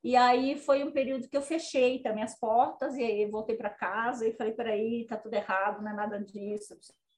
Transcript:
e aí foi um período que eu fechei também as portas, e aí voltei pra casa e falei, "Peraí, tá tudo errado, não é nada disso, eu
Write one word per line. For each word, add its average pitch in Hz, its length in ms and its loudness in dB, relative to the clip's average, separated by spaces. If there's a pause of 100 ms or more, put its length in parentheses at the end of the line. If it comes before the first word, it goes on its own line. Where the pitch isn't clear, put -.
e 240 120 2
aí 247 420 6
foi 285 260 2
um 302 80 -4
período 262 380 -2
que - 80 -8
eu 277 40 0
fechei 262 600 0
também 214 220 -2
as - 160 -8
portas, 254 560 2
e 262 80 -2
aí 208 260 0
voltei 214 260 -4
pra 208 140 -4
casa 226 580 -2
e 226 60 0
falei, 220 200 -4
"Peraí, 226 540 -2
tá 233 100 -6
tudo 151 160 -10
errado, 202 480 -2
não 208 100 -8
é 208 40 -8
nada 208 280 -4
disso, 208 500 -8
eu - 40 -20 (400)